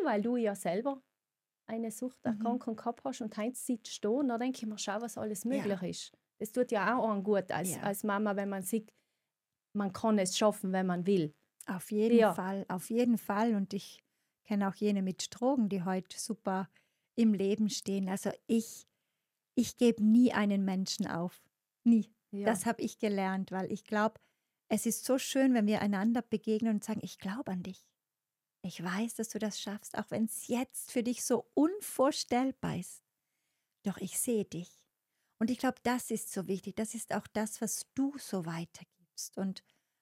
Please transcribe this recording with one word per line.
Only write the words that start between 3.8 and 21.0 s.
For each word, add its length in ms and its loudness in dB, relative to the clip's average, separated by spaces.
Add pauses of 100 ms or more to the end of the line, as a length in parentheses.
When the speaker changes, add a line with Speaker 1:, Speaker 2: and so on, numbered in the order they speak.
Speaker 1:
du 60 0
da 100 2
und 100 2
da 100 0
denke 180 -2
ich 80 -8
mir, 140 -6
schau, 220 -4
was 160 -8
alles 260 -4
Speaker 2:
Ja. 80 -2
Speaker 1:
möglich 320 -2
ist. 340 -8 (220)
Das 120 -8
tut 200 0
ja 260 2
auch 120 0
einen 140 -2
gut 280 0
als, 240 -2
Speaker 2:
Ja. 80 -8
Speaker 1:
als 200 -4
Mama, 320 0
wenn 140 -2
man 140 -4
sieht, 280 -4 (840)
man 200 -2
kann 240 2
es 200 0
schaffen, 340 2
wenn 160 2
man 180 0
will. 280 2 (340)
Speaker 2:
Auf 240 -6
jeden 260 4
Speaker 1:
Ja. 160 6
Speaker 2:
Fall, 360 -4
auf 200 -6
jeden 300 2
Fall. 340 2
Und 220 0
ich 260 -10 (440)
kenne 220 0
auch 60 -2
jene 300 0
mit 260 -4
Drogen, 400 2
die 140 0
heute 360 -4
super 500 -4 (460)
im 200 6
Leben 340 2
stehen. 400 -2
Also 220 -2 (160)
ich, 400 0 (680)
ich 220 0
gebe 260 4
nie 300 8
einen 320 2
Menschen 400 -2